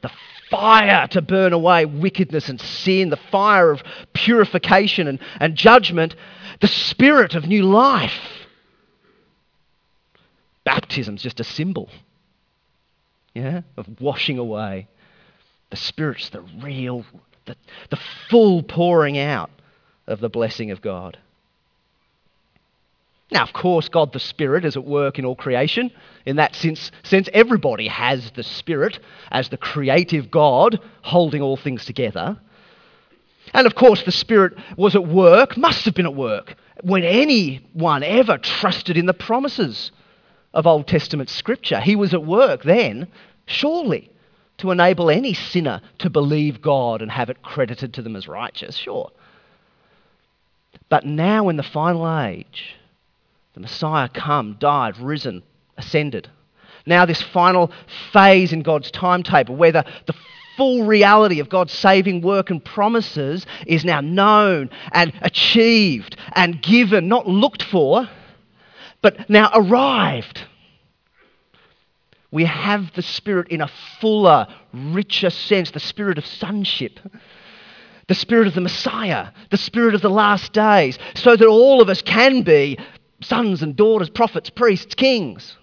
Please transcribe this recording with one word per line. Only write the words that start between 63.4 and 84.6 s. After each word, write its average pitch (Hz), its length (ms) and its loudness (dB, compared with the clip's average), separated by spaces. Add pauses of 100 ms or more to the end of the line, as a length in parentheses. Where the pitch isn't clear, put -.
is 160 180 2
now 160 160 0
known 190 720 2 (200)
and 170 220 0 (100)
achieved 214 960 2 (160)
and 175 280 0
given, 190 460 2
not 226 220 0
looked 208 340 0
for, 185 460 0 (960)
but - 280 0
now 214 240 6
arrived. 214 880 0 (1900)
We 156 140 0
have 180 500 -4
the 180 80 -6
Spirit 180 460 -6
in 160 120 -6
a 143 100 -6 (300)
fuller, 196 460 4 (260)
richer 170 580 -4
sense, 185 400 -2
the 151 100 -12
Spirit 196 380 -6
of 147 80 -10
sonship, - 720 -8 (1080)
the 185 80 0
Spirit 226 340 2
of 156 60 -4
the 180 60 -2
Messiah, 175 680 -6 (220)
the 202 60 -2
Spirit 226 380 0
of 190 80 0
the 208 80 2
last 208 420 0
days, 202 460 2 (160)
so 240 220 6
that 220 100 8
all 247 340 8
of 208 80 6
us 190 140 -4
can 247 400 2
be 143 360 2 (440)
sons 214 400 -2
and 147 140 -6
daughters, 208 340 2
prophets, - 400 -4
priests, 226 440 -2